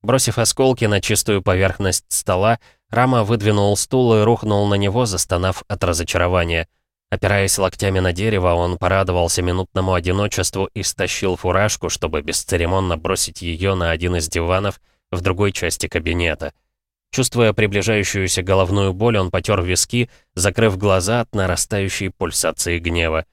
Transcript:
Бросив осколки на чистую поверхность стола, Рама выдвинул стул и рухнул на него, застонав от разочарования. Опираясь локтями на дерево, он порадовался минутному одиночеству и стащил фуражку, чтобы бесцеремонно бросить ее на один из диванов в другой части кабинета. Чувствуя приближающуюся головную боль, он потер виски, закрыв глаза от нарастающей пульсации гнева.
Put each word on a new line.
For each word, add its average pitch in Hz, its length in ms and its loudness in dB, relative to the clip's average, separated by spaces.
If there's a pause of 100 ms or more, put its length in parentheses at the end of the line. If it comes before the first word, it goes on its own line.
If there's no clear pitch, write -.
Бросив 120 360 2
осколки 120 480 2
на 104 140 0
чистую 104 420 0
поверхность 95 640 0
стола, 101 500 0 (320)
Рама 123 320 2
выдвинул 104 540 2
стул 127 400 2
и 104 60 4
рухнул 107 440 2
на 101 80 4
него, 101 320 2
застонав 92 640 -2
от - 160 -4
разочарования. 85 840 0 (420)
Опираясь 98 480 0
локтями 95 420 0
на 92 120 2
дерево, 92 420 0
он 87 240 0
порадовался 90 640 0
минутному 92 520 -2
одиночеству 95 800 -2
и 98 80 -8
стащил 90 540 -2
фуражку, 92 540 -2
чтобы 78 320 -4
бесцеремонно 87 760 -2
бросить 87 460 -4
ее 90 320 -2
на 87 160 0
один 87 260 -2
из 80 120 -2
диванов 92 520 -2 (300)
в 90 100 -4
другой 95 320 0
части - 340 -4
кабинета. 82 640 -2 (600)
Чувствуя 120 400 2
приближающуюся 101 920 0
головную 95 500 2
боль, 107 260 0
он 92 120 -2
потер 95 320 0
виски, 90 460 -2 (260)
закрыв 95 440 2
глаза 98 420 2
от - 140 -6
нарастающей 95 760 -2
пульсации 85 680 -4
гнева. 82 540 -2